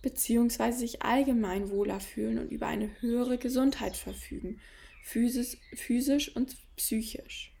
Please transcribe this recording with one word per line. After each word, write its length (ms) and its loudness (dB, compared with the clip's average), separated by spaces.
beziehungsweise 760 2
sich 220 -4
allgemein 720 2
wohler 280 0
fühlen 380 -2
und 140 -4
über 160 -4
eine 220 0
höhere 380 0
Gesundheit 580 2
verfügen, 640 -10
physis-, 540 0
physisch 640 2
und 200 -2
psychisch. 840 -4